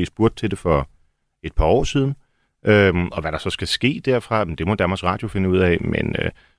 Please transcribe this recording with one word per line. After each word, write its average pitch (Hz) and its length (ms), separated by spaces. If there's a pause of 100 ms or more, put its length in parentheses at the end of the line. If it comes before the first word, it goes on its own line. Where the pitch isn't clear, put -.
spurgte - 280
til 101 160
det 95 80
for 73 300 (540)
et 80 100
par 80 120
år 113 180
siden. 139 300 (520)
Øhm, 95 420
og - 140
hvad 78 100
der 78 60
så - 120
skal - 180
ske - 380
derfra, 113 400
men 80 100
det 82 120
må 107 80
Danmarks 92 280
Radio 90 240
finde 95 220
ud 92 80
af. 90 240
Men, - 380
øh, - 120 (280)